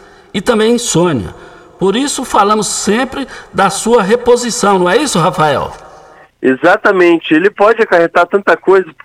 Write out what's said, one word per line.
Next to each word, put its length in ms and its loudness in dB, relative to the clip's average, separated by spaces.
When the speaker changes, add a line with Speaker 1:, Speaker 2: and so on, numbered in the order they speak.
Speaker 1:
e 80 -6
também 320 0
insônia. 600 -2
Por 180 -2
isso 300 -6
falamos 400 0
sempre 600 -4
da 160 0
sua 320 0
reposição, 760 0
não 120 0
é 80 2
isso, 200 -2
Rafael? 540 0
Speaker 2:
Exatamente, 880 2
ele 180 2
pode 300 2
acarretar 460 0
tanta 300 0
coisa, 360 0